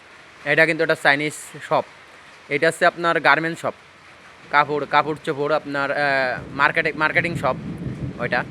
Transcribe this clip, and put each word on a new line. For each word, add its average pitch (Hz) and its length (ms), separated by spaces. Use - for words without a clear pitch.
এটা 151 200
কিন্তু 160 180
একটা 156 120
চাইনিজ 147 380
শপ, 139 140
এটা 143 180
হচ্ছে 165 180
আপনার 170 340
গার্মেন্টস 151 420
শপ, 123 120
কাপড়, 143 340
কাপড় 147 400
চোপড় 147 300
আপনার, 143 360
আহ, 135 500
মার্কেটে-, 147 440
মার্কেটিং 160 400
শপ 143 200
ওইটা। 123 320